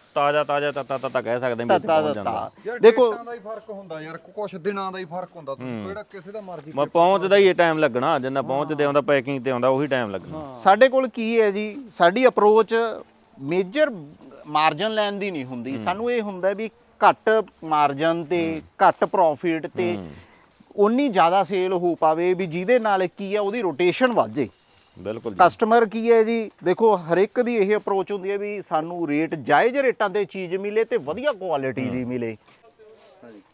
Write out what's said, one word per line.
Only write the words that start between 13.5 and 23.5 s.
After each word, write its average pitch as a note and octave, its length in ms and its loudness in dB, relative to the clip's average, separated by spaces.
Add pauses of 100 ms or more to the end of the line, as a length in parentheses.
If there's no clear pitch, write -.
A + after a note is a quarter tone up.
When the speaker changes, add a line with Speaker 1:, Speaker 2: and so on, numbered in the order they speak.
Speaker 2:
ਮਾਰਜਨ D#3 480 0
ਲੈਣ G#3 180 0
ਦੀ G3+ 180 -6
ਨਹੀਂ D3 140 -6
ਹੁੰਦੀ। B2+ 320 -8
Speaker 1:
ਹੂੰ। A2 80 -8
Speaker 2:
ਸਾਨੂੰ A3 280 -2
ਇਹ A#3 100 -2
ਹੁੰਦਾ F#3+ 300 -2
ਵੀ G#3+ 180 -8 (400)
ਘੱਟ A3 340 2 (200)
ਮਾਰਜਨ D#3 600 0
ਤੇ, E3 300 -2
Speaker 1:
ਹੂੰ। F3 340 0
Speaker 2:
ਘੱਟ - 160 2
ਪ੍ਰੋਫਿਟ D#3+ 600 0
ਤੇ F3 300 -4
Speaker 1:
ਹੂੰ। F2 140 -12 (680)
Speaker 2:
ਉਨੀ A#3 320 4
ਜ਼ਿਆਦਾ F#3 360 4
ਸੇਲ F#3 280 -2
ਹੋ F3 220 0
ਪਾਵੇ E3 400 2
ਵੀ F3+ 120 -4
ਜਿਹਦੇ F#3 320 0
ਨਾਲ G3+ 280 0
ਕੀ G3 280 -8
ਆ G#3 60 0
ਉਹਦੀ G#3 220 -4